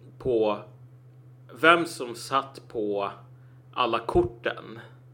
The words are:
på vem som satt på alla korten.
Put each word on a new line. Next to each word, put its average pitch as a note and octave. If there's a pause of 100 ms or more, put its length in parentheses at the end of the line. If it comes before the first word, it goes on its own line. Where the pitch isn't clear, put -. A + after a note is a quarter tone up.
(180)
på A2 (1000)
vem E3
som B2
satt C3+
på G2+ (640)
alla A#2
korten. - (360)